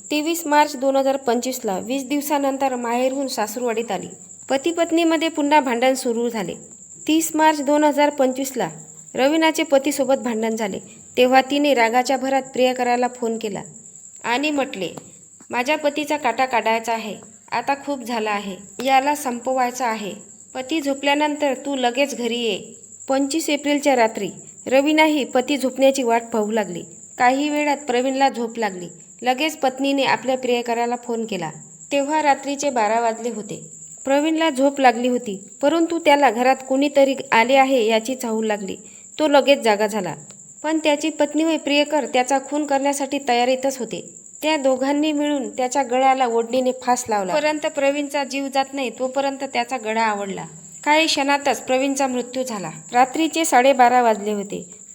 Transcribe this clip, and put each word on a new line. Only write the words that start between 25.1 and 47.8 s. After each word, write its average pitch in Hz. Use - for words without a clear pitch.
पती 254
झोपण्याची 269
वाट 233
पाहू 214
लागली. 180
काही 269
वेळात 294
प्रवीणला 262
झोप 226
लागली. 185
लगेच 262
पत्नीने 269
आपल्या 240
प्रियकराला 240
फोन 233
केला, 170
तेव्हा 285
रात्रीचे 285
बारा 226
वाजले 226
होते. 202
प्रवीणला 311
झोप 277
लागली 240
होती, 240
परंतु 330
त्याला 285
घरात 247
कोणीतरी 277
आले 226
आहे 269
याची 220
चाहूल 220
लागली. 208
तो 311
लगेच 277
जागा 214
झाला. 190
पण 311
त्याची 311
पत्नी 294
व 320
प्रियकर 285
त्याचा 254
खून 294
करण्यासाठी 277
तयारीतच 254
होते. -
त्या 311
दोघांनी 277
मिळून 294
त्याच्या 254
गळ्याला 262
ओढणीने 233
फास 247
लावला. 202
जोपर्यंत 302
प्रवीणचा 285